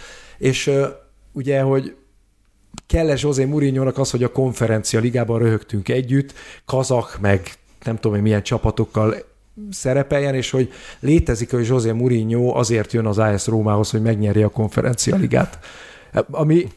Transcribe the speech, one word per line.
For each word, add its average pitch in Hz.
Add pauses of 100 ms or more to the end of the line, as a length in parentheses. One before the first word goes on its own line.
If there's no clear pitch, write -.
(380)
És, 131
ö, 139 (460)
ugye, 139
hogy 135 (920)
kell-e 160
José 135
Mourinho-nak 135
az, 135
hogy 120
a 123
Konferencia 113
Ligában 117
röhögtünk 110
együtt, 131 (320)
kazak, 127
meg 98 (320)
nem 113
tudom 107
én 101
milyen 104
csapatokkal 110 (560)
szerepeljen, 139
és 127
hogy 131 (280)
létezik, 127
hogy 120
José 117
Mourinho 117
azért 113
jön 113
az 101
A 107
S -
Rómához, 107
hogy 110
megnyerje 107
a 104
Konferencia 117
Ligát. - (720)
Ami 156 (100)